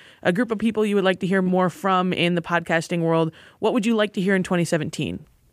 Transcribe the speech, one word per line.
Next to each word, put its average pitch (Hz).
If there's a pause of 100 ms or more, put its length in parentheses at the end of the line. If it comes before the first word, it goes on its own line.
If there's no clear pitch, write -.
(220)
a -
group 233
of 214
people 214
you 208
would 196
like 190
to 196
hear 190
more 185
from 185
in 175
the 165
podcasting 170
world? 165 (280)
What 214
would 220
you 233
like 208
to 214
hear 190
in 185
twenty 175
seventeen? 151 (280)